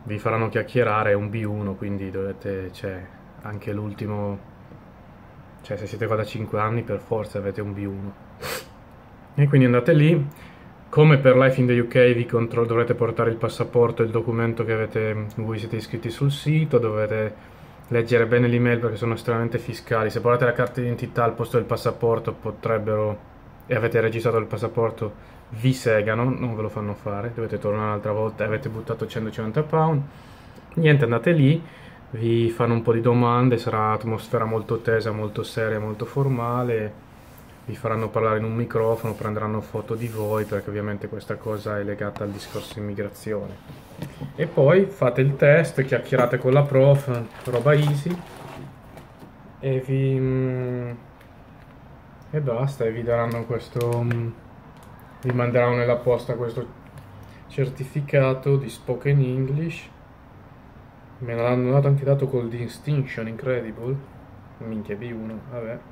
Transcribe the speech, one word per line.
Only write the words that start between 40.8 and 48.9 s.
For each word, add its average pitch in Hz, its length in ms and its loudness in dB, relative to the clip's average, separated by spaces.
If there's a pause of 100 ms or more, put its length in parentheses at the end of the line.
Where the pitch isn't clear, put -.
questa 107 260 -8
cosa 107 420 -6
è 101 60 -4
legata 101 400 -6
al 101 60 -6
discorso 101 500 -12
immigrazione. 101 760 -8 (800)
E 160 120 -2
poi 165 380 6
fate 131 340 0
il 139 160 4
test, 147 480 4
chiacchierate 127 540 2
con 127 160 2
la 143 100 6
prof, 135 600 4 (220)
roba 123 280 2
easy, 147 440 2 (1400)